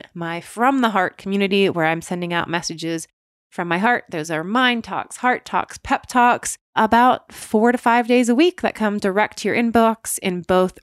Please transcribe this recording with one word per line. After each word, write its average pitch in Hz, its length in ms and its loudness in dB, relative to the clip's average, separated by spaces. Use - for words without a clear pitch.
my 170 260 -8
From 262 400 0
the 226 100 0
Heart 190 260 -2
community 196 520 0
where 160 180 0
I'm 165 160 0
sending 175 300 -6
out 170 160 -2
messages 165 600 -6
from 175 160 -8
my 170 120 0
heart. 233 300 0
Those 160 220 -8
are 160 140 -4
mind 240 400 0
talks, 175 320 -10
heart - 280 -2
talks, - 340 -6
pep - 280 -4
talks, - 500 2
about 233 560 2
four 226 400 0
to 247 60 -4
five 233 280 2
days 247 220 2
a 240 80 2
week 349 260 2
that - 140 -2
come 208 220 -2
direct 202 400 -2
to 214 100 -4
your - 80 0
inbox 226 640 0
in 180 220 -4
both 185 400 0